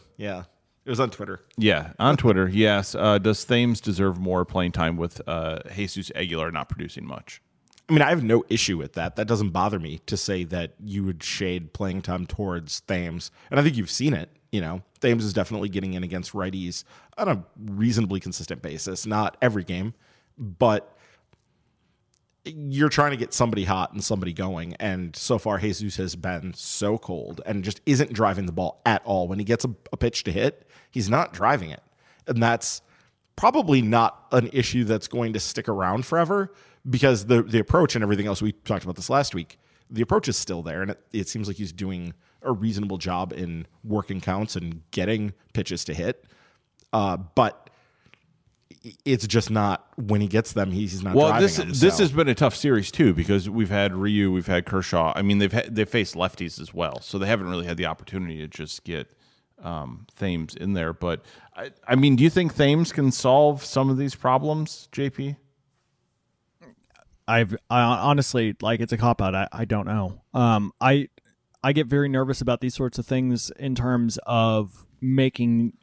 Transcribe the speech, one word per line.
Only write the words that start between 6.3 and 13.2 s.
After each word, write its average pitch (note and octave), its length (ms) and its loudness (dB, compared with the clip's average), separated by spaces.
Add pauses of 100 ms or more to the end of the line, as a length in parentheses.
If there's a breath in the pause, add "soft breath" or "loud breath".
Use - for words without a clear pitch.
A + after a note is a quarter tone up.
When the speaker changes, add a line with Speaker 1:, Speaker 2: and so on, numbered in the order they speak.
Speaker 2:
not D2+ 180 -6
producing D2 380 -10
much? - 340 -16 (480)
Speaker 1:
I D#3+ 40 2
mean, D3 80 8
I C#3 80 4
have E3 140 2
no A2+ 260 4
issue G#2 280 0
with D2+ 160 -10
that. E2 220 -6
That G#2+ 120 -4
doesn't G#2+ 220 2
bother F#2 300 0
me D#2 280 -10
to G#2 100 -2
say F2+ 260 -2
that E2+ 300 -6 (100)
you G2+ 220 -4
would F2 180 -6
shade F2+ 500 -4
playing F#2+ 280 -4
time F2+ 260 -4
towards F2 540 -8
Thames. F2 500 -6 (180 soft breath)